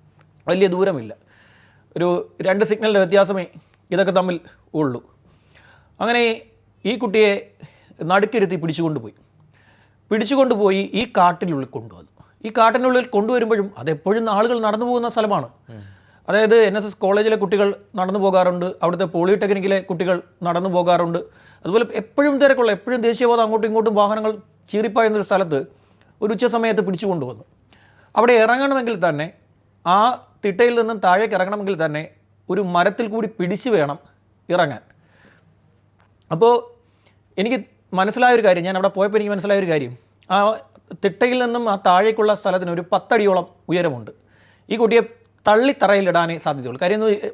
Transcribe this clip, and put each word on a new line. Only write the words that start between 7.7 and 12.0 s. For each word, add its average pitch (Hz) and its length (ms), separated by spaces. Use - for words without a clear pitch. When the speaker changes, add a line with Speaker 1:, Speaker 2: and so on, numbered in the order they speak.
Speaker 1:
നടുക്കിരുത്തി 202 520
പിടിച്ചു 165 220
കൊണ്ടുപോയി. 131 300
പിടിച്ചു 214 300
കൊണ്ടുപോയി 202 420
ഈ 247 40
കാട്ടിനുള്ളിൽ 170 580
കൊണ്ടുവന്നു. 107 340